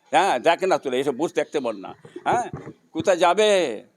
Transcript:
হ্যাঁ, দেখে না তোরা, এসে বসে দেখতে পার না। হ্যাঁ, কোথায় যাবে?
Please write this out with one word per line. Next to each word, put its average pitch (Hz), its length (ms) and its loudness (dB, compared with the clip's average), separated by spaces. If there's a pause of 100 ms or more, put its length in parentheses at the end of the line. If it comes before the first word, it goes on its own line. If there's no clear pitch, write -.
(120)
হ্যাঁ, 160 280 2
দেখে 170 280 0
না 170 100 2
তোরা, 131 200 -4
এসে 139 140 0
বসে 139 240 -4
দেখতে 151 240 -2
পার 117 160 -4
না। 95 200 -16 (280)
হ্যাঁ, 208 480 -4 (200)
কোথায় 170 260 0
যাবে? 175 680 2 (140)